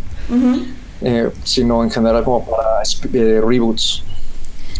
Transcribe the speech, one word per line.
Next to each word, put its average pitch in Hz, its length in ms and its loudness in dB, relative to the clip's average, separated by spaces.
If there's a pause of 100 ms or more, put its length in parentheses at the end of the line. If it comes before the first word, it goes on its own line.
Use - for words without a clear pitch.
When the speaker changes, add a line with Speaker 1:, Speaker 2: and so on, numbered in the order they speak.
(340)
Speaker 1:
Ujú. 254 300 2 (380)
Speaker 2:
Eh, 120 280 0 (140)
sino 117 400 2
en 113 80 -2
general 113 320 2
como 120 260 0
para 110 320 0
esp-, - 320 -2
eh, 113 280 4
reboots. 113 640 0 (760)